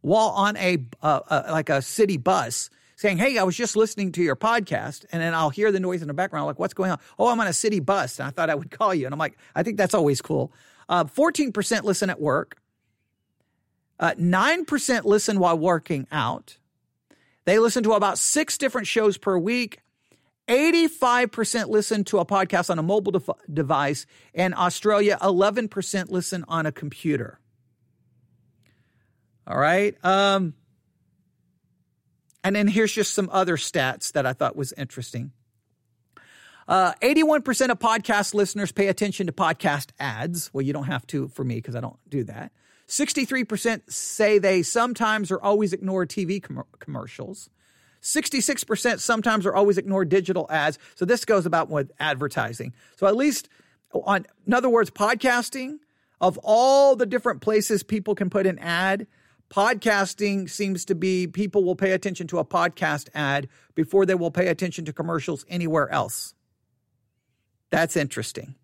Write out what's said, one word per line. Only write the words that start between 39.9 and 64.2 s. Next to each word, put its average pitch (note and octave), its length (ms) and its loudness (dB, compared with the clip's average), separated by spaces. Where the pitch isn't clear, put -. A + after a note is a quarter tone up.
ads. C#3 540 -6
Well, C3+ 100 -4
you C#3 100 -2
don't D3 100 -6
have B2+ 240 -6
to C#3 220 -6
for - 140 -10
me A#2+ 180 -4
'cause A#2+ 140 -10
I A#2 40 -6
don't - 180 -12
do C3+ 160 -4
that. A2 260 -14
Sixty-three C4 600 -2
percent A3 460 -4
say G#3+ 460 0
they F#3+ 240 4
sometimes G#3+ 720 0
or F#3+ 100 -4
always G3+ 320 2
ignore F#3+ 320 -2
T - 180 -6
V F#3 160 -4
com-, - 260 -12
commercials. - 720 -12
Sixty-six - 600 -2
percent A3+ 380 -2
sometimes A3 460 0
or - 80 0
always G3+ 240 4
ignore F#3+ 260 0
digital F3 460 0
ads. D3+ 260 0
So - 120 -4
this A3+ 200 2
goes F#3+ 220 2
about E3 220 0
with C#3+ 300 -4
advertising. B2+ 760 -4
So G3 100 2
at G3+ 80 4
least C4+ 340 0
on, F#3+ 360 -2
in G#3 80 2
other B3 160 2
words, A#3 220 4
podcasting, B3+ 880 -2
of F#3 220 2
all C4+ 520 6
the A3+ 120 0
different A3 340 -2
places G#3+ 400 2
people G#3 320 -2
can F#3+ 160 -2
put G3 160 0
an F#3 140 0
ad, F#3+ 480 0
podcasting G3+ 960 0
seems F#3+ 380 -4
to G3 80 -2
be, F3+ 320 0
people F#3+ 380 -2
will F3+ 120 0
pay F#3+ 180 0
attention F#3 340 -4
to F3 100 -4
a D#3 80 0
podcast E3+ 720 -2
ad C#3+ 320 -2
before F#3+ 320 4
they F#3 80 2
will E3+ 160 0